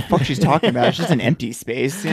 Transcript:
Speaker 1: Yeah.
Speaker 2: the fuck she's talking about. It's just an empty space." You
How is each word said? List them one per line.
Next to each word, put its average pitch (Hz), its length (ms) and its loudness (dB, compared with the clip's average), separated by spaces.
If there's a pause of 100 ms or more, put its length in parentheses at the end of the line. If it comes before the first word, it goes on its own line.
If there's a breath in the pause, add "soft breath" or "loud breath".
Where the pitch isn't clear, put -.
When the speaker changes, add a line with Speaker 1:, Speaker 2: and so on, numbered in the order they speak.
Speaker 1:
Yeah. - 40 -8
Speaker 2:
the 170 100 2
fuck 131 100 2
she's 135 100 -2
talking 160 320 2
about. 120 200 2
It's 165 80 -4
just 165 120 -4
an 135 120 2
empty 117 300 0
space." 135 540 -4
You 160 80 0